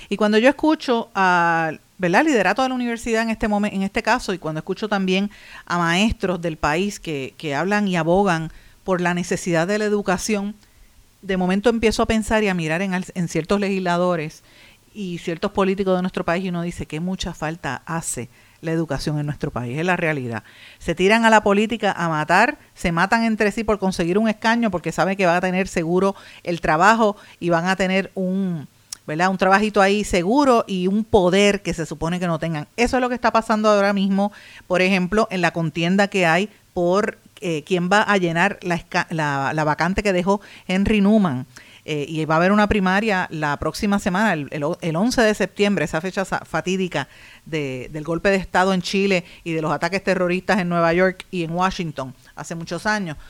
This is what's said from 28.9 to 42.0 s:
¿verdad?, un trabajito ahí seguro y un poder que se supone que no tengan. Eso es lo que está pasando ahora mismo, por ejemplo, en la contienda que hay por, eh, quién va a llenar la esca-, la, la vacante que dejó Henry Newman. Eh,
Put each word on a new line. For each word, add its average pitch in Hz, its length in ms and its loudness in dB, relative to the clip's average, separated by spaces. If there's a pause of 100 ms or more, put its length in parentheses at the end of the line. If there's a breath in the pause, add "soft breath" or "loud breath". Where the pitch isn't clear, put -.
¿verdad?, 165 240 0
un 185 80 -2
trabajito 208 440 2
ahí 202 240 2
seguro 226 600 2
y 180 220 -2
un 208 160 0
poder 196 580 4
que 165 120 -6
se 160 120 -6
supone 165 340 -6
que 180 80 -2
no 165 120 -2
tengan. 160 260 -4 (120)
Eso 240 180 0
es 247 60 0
lo 247 80 -2
que 247 60 -4
está 233 160 0
pasando 220 380 2
ahora 202 220 4
mismo, 196 400 0 (340 loud breath)
por 180 160 2
ejemplo, 190 480 2
en 185 120 -2
la 165 100 2
contienda 170 560 0
que 196 180 0
hay 175 240 2 (240 soft breath)
por, 185 440 0 (240)
eh, 160 260 -4
quién 180 240 0
va 208 100 6
a 202 140 2
llenar 180 460 0
la 175 140 -2
esca-, - 340 -4
la, 143 440 -2
la 156 120 0
vacante 170 360 0
que 208 120 0
dejó 185 260 0 (280 loud breath)
Henry 202 340 2
Newman. 190 440 2 (420 loud breath)
Eh, 147 220 -6